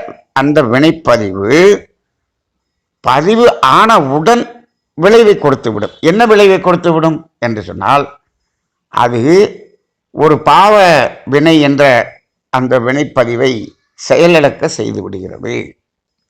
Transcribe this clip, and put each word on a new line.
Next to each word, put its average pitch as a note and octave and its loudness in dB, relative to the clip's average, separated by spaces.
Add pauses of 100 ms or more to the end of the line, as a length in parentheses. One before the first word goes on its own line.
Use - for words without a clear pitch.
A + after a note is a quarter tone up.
(400)
அந்த D3 0 (120)
வினைப்பதிவு A#2+ 0 (1400)
பதிவு E3+ 2 (160)
ஆனவுடன் E3+ 2 (540)
விளைவை G#3 4
கொடுத்துவிடும். A#2 -4
என்ன F#3 0
விளைவை G3+ 2
கொடுத்துவிடும் E3+ -2 (220)
என்று A2+ -6
சொன்னால், G2 -2 (880)
அது A#2+ 0 (920)
ஒரு D#3 2
பாவ F#3 2 (500)
வினை D3+ 2
என்ற C#3+ 0 (680)
அந்த B2+ -2
வினைப்பதிவை B2+ -2 (480)
செயலிழக்க D3 0
செய்து G#2+ -8
விடுகிறது. F#2+ -12 (760)